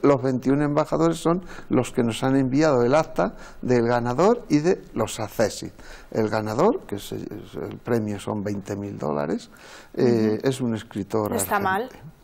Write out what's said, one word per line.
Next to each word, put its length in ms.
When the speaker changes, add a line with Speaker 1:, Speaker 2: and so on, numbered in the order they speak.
Speaker 1:
los 200
veintiún 400
embajadores 560
son 240
los 240
que 100
nos 200
han 140
enviado 480
el 100
acta 400
del 260
ganador 640
y 120
de 220
los 260
accessit. 540
El 200
ganador, 560
que 100
es, 160
es 140
el 160
premio 420
son 240
veinte 340
mil 200
dólares, 540
eh, 440
Speaker 2:
Ujú. 100
Speaker 1:
es 140
un 120
escritor 580
Speaker 2:
No 40
está 220
mal. 240
Speaker 1:
argentino. 300